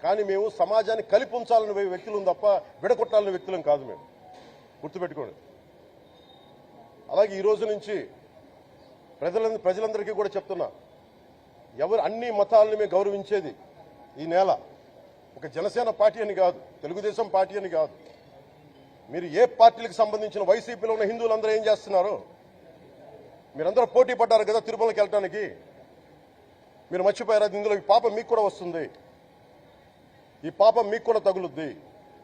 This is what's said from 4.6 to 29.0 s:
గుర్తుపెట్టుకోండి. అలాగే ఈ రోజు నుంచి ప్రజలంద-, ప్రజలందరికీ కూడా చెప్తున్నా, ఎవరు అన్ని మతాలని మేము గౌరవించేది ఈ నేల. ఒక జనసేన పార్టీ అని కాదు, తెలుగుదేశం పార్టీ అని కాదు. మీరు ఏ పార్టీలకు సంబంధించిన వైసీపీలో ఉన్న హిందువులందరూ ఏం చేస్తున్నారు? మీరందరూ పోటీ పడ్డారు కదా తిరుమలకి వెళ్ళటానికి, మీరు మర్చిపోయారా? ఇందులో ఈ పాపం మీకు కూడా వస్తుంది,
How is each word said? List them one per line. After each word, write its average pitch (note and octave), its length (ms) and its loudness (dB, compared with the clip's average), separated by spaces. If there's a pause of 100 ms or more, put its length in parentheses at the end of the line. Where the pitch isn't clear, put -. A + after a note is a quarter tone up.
గుర్తుపెట్టుకోండి. D#3 520 -10 (1800)
అలాగే G3 280 2
ఈ - 20 -6
రోజు G#3+ 240 0
నుంచి G#3 460 -6 (1080)
ప్రజలంద-, A3 380 -2
ప్రజలందరికీ G#3 540 -4
కూడా G3+ 240 -4
చెప్తున్నా, F3+ 340 -6 (1080)
ఎవరు F#3+ 220 0
అన్ని A3+ 300 -4
మతాలని G#3+ 460 4
మేము G#3+ 140 0
గౌరవించేది G3 640 0 (640)
ఈ D3+ 80 -10
నేల. F3 320 2 (800)
ఒక - 100 -16
జనసేన F#3+ 440 -4
పార్టీ G#3+ 300 2
అని G#3 140 -4
కాదు, F#3 260 2 (220)
తెలుగుదేశం G3+ 460 -6
పార్టీ F#3+ 300 0
అని G3 100 -8
కాదు. D#3+ 240 -2 (1160)
మీరు E3+ 140 -8
ఏ F3 220 4
పార్టీలకు A3+ 460 4
సంబంధించిన G#3+ 520 -2
వైసీపీలో A3 500 0
ఉన్న A3 100 0
హిందువులందరూ A3 460 -2
ఏం A3 160 0
చేస్తున్నారు? G3 560 0 (1300)
మీరందరూ G3+ 300 0
పోటీ B3 280 4
పడ్డారు A3+ 300 2
కదా G#3+ 140 0
తిరుమలకి A3 420 -2
వెళ్ళటానికి, G3 560 -2 (1400)
మీరు F3+ 100 -4
మర్చిపోయారా? G#3 440 2
ఇందులో G#3 280 -2
ఈ G3 60 -2
పాపం A3 340 4
మీకు A3+ 140 -6
కూడా A3+ 140 2
వస్తుంది, F3 480 -4 (1500)